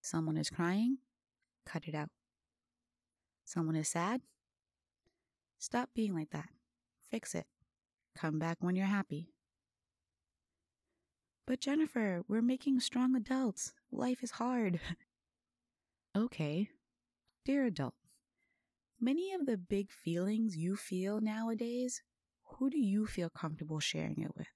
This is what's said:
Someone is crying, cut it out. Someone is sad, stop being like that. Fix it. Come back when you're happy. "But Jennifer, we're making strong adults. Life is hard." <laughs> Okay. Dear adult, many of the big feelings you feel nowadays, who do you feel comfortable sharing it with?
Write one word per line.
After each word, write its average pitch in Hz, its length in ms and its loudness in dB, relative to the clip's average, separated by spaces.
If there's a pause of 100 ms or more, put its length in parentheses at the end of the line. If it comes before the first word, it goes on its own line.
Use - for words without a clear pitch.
Someone 160 360 0
is 151 140 0
crying, 208 480 2 (680)
cut - 200 -6
it 156 80 -6
out. 156 140 -2 (1400)
Someone 160 320 0
is 156 120 0
sad, 208 340 -2 (1400)
stop 247 360 -4
being 214 200 0
like 156 160 -2
that. 151 180 -8 (640)
Fix - 240 -8
it. - 120 -4 (720)
Come 156 220 -2
back 165 220 -2
when 180 140 0
you're 190 120 2
happy. 190 420 -2 (2250)
"But 254 140 -2
Jennifer, 240 680 2
we're 220 160 2
making 254 380 4
strong 254 340 2
adults. 254 600 0 (180)
Life 254 300 0
is 247 100 -6
hard." 226 480 2
<laughs> - 340 -8 (1000)
Okay. 180 540 0 (760)
Dear 277 200 4
adult, 147 300 0 (1040)
many 320 320 2
of 349 140 -2
the 233 100 2
big 196 340 -2
feelings 190 680 0
you 175 200 0
feel 196 440 -2
nowadays, 226 840 -2 (420)
who - 260 0
do 302 80 0
you 208 260 4
feel 175 240 -2
comfortable 156 520 -4
sharing 156 420 -2
it - 140 -6
with? - 200 -8